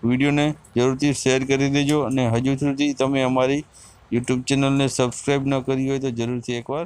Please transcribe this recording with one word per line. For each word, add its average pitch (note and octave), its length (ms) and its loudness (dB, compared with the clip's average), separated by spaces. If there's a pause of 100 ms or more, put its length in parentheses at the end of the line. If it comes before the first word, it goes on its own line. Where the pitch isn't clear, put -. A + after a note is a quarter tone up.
વીડિયોને C#3+ 420 2 (300)
જરૂરથી C3 380 2
શેર C3 320 0
કરી C3+ 240 2
દેજો. C#3+ 360 2
અને C3 240 -2
હજુ B2 300 0
સુધી C#3+ 340 0
તમે C3+ 300 0
અમારી C3 400 2 (480)
YouTube B2+ 320 0
ચેનલને C#3 440 2
સબસ્ક્રાઇબ C3+ 600 -2
ન C#3 120 0
કરી C3 300 -2
હોય C#3 100 0
તો C3+ 100 -2
જરૂરથી A#2+ 440 -4
એકવાર C3+ 320 -6